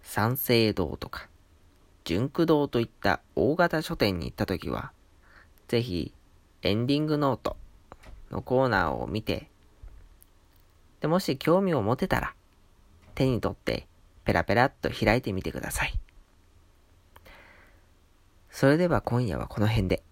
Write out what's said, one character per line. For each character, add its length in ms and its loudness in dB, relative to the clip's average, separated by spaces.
三 340 -2
省 360 4
堂 240 -2
と 120 -12
か、 200 -14
純 240 0
駆 180 0
堂 220 4
と 120 0
い 40 0
っ 40 -6
た 320 -2
大 220 2
型 260 2
書 140 -6
店 240 0
に 60 -6
行 60 -8
っ 20 -20
た 120 -4
と 100 -4
き 120 -8
は、 240 -6
ぜ 160 2
ひ 320 -4
エ 120 2
ン 120 0
デ 80 2
ィ 80 0
ン 40 -2
グ 120 0
ノ 180 2
ー 40 -18
ト 160 -6
の 100 -6
コ 240 2
ー 40 2
ナ 240 2
ー 20 -2
を 140 -6
見 140 -4
て、 280 -6
で、 80 -2
も 100 2
し 200 -2
興 220 4
味 140 0
を 80 2
持 140 2
て 100 -2
た 140 0
ら、 140 -8
手 100 2
に 140 0
取 120 -2
っ 40 -10
て 320 -6
ペ 80 2
ラ 120 2
ペ 100 0
ラ 120 6
っ 140 -4
と 100 -2
開 280 2
い 40 0
て 100 -6
み 100 -4
て 80 -6
く 100 -8
だ 120 -8
さ 140 -2
い。 120 -4
そ 180 0
れ 100 6
で 100 2
は 140 2
今 260 -2
夜 120 -4
は 100 -8
こ 120 -6
の 60 4
辺 220 2
で。 240 -2